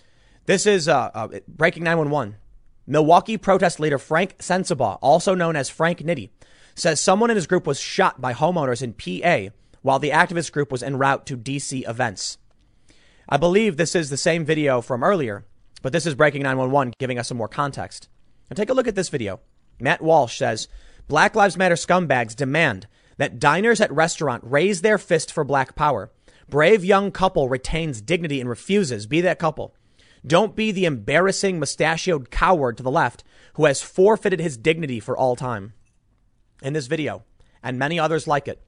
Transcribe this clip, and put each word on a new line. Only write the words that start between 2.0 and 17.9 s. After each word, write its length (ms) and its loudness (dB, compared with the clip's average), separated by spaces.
one. 260 -4
Milwaukee 500 4
protest 420 2
leader 200 0
Frank 400 -2
Sensabaugh, 640 -2
also 320 4
known 220 0
as 120 -4
Frank 300 -2
Nitti, 320 -6
says 260 -2
someone 300 4
in 60 2
his 100 -2
group 200 0
was 120 -2
shot 420 -2
by 120 -4
homeowners 480 0
in 140 -8
P 300 -10
A 260 0
while 160 2
the 120 -2
activist 420 0
group 200 -2
was 100 -4
en 140 -4
route 300 0
to 100 -8
D 220 -8
C 260 -8
events. 540 -6
I 80 2
believe 400 2
this 180 -2
is 140 -2
the 80 -8
same 300 -2
video 340 0
from 240 -4
earlier, 400 -2
but 100 -6
this 140 -2
is 80 -4
Breaking 280 2
nine 140 -2
one 140 -2
one 280 0
giving 200 -4
us 100 -6
some 80 -8
more 120 -6
context. 600 -8